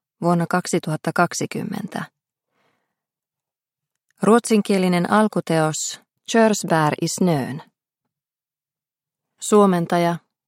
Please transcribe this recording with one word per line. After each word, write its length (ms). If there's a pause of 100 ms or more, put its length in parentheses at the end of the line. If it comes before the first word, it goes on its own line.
(200)
vuonna 260
kaksituhatta 680
kaksikymmentä. 880 (2250)
Ruotsinkielinen 880
alkuteos 920 (320)
Körsbär 680
i 60
snön. 540 (1800)
Suomentaja 760 (320)